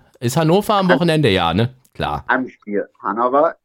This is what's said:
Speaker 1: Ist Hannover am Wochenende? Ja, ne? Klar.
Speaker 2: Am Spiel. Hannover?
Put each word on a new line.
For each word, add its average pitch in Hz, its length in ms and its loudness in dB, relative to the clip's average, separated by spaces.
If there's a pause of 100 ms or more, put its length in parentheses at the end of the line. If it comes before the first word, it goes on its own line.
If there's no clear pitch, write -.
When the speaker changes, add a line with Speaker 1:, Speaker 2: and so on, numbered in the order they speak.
(180)
Speaker 1:
Ist 120 200 -4
Hannover 180 380 2
am 190 120 0
Wochenende? 165 400 2
Ja, 87 240 0
ne? 113 220 0 (180)
Klar. 73 360 -6
Speaker 2:
Am 127 200 0
Spiel. 101 380 -8 (160)
Hannover? 127 520 0 (100)